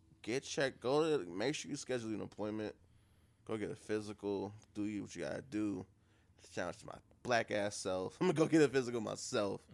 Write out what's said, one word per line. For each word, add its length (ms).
get 220
checked. 360
Go 380
to, 120
make 260
sure 160
you 60
schedule 320
an 120
appointment. 540
Go 120
get 140
a 40
physical. 800
Do 100
you, 160
what 140
you 80
gotta 260
do. 360
Challenge 320
my 80
black 280
ass 240
self. 420
<laughs> 40
I'm 60
gonna 100
go 80
get 160
a 80
physical 320
myself. 600